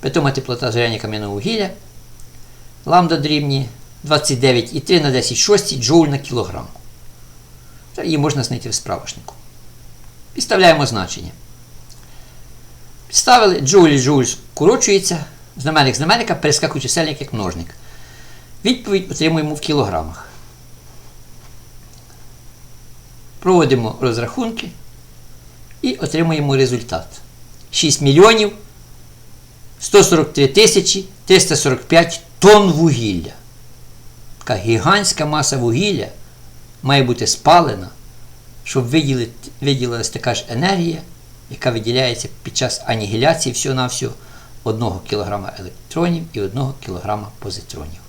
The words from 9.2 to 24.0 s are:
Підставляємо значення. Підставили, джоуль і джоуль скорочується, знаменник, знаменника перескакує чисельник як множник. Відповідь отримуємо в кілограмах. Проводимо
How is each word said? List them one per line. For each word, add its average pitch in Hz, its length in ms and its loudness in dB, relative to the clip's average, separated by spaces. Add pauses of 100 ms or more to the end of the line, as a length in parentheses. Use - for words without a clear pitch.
Підставляємо 170 520 4
значення. 95 440 -6 (1800)
Підставили, 214 540 4
джоуль 160 280 6
і 143 100 4
джоуль 131 260 4
скорочується, 190 1000 0 (320)
знаменник, 139 400 0
знаменника 185 380 0
перескакує - 480 -2
чисельник 156 380 -4
як - 120 -10
множник. 90 420 -8 (920)
Відповідь 208 460 -2
отримуємо 156 440 0
в 147 60 -10
кілограмах. 95 680 -2 (3000)
Проводимо 135 640 2